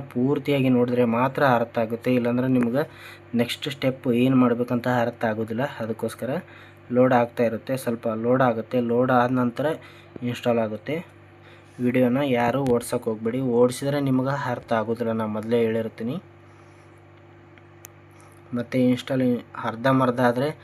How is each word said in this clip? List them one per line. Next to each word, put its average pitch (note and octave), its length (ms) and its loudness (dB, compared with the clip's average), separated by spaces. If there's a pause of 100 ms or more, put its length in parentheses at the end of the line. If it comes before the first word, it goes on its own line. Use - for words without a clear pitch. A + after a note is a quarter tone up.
ಪೂರ್ತಿಯಾಗಿ C3+ 640 0
ನೋಡಿದ್ರೆ B2 400 2
ಮಾತ್ರ C3 380 0
ಅರ್ಥ A#2 300 0
ಆಗುತ್ತೆ, A2+ 360 -2
ಇಲ್ಲಾಂದ್ರೆ B2 340 0
ನಿಮ್ಗೆ B2 340 2 (520)
ನೆಕ್ಸ್ಟ್ - 360 -2
ಸ್ಟೆಪ್ C3 440 -4
ಏನು C3 220 4
ಮಾಡ್ಬೇಕಂತ B2 500 2 (120)
ಅರ್ಥ A#2 260 -2
ಆಗೋದಿಲ್ಲ. A2+ 400 -2 (140)
ಅದಕ್ಕೋಸ್ಕರ A2+ 520 -6 (600)
ಲೋಡ್ B2+ 240 6
ಆಗ್ತಾ A#2+ 300 2
ಇರುತ್ತೆ, A2+ 320 -2
ಸ್ವಲ್ಪ A#2 300 -6 (120)
ಲೋಡ್ B2 240 2
ಆಗುತ್ತೆ. A#2 400 0
ಲೋಡ್ A#2+ 300 2
ಆದ B2 200 4
ನಂತರ B2+ 340 0 (540)
ಇನ್‌ಸ್ಟಾಲ್ A#2+ 400 0
ಆಗುತ್ತೆ. A2 360 -6 (840)
ವಿಡಿಯೋನ B2 400 2 (120)
ಯಾರೂ A#2+ 360 2
ಓಡ್ಸೋಕೆ B2 420 -2
ಹೋಗ್ಬೇಡಿ, A2+ 320 -4 (120)
ಓಡಿಸಿದ್ರೆ B2 480 2
ನಿಮ್ಗೆ C3+ 340 0 (120)
ಅರ್ಥ A#2+ 260 -6
ಆಗೋದಿಲ್ಲ, A2+ 400 -2
ನಾನು A2 200 -4
ಮೊದಲೇ A2 280 -2
ಹೇಳಿರ್ತೀನಿ. A2+ 560 -2 (2250)
ಮತ್ತು A#2+ 280 -4
ಇನ್‌ಸ್ಟಾಲ್ B2+ 460 2 (360)
ಅರ್ಧಂಬರ್ಧ B2 600 0
ಆದರೆ B2 240 2 (160)